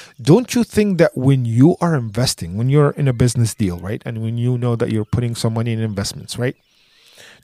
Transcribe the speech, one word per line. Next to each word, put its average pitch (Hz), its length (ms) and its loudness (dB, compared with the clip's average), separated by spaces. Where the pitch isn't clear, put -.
Don't 170 340 4
you 240 100 2
think 202 340 0
that 160 180 2
when 131 280 2
you 123 360 4
are 175 140 0
investing, 113 640 -4
when 123 140 0
you're 147 220 4
in 147 140 -2
a 131 60 2
business 117 420 0
deal, 90 240 -2
right, 95 260 -8
and 113 180 -8
when 113 160 -4
you 123 180 -2
know 120 180 -2
that 113 160 -2
you're 107 140 -2
putting 120 300 -2
some 113 200 -2
money 117 180 -2
in 113 80 -4
investments, 101 580 -6
right, 127 180 -4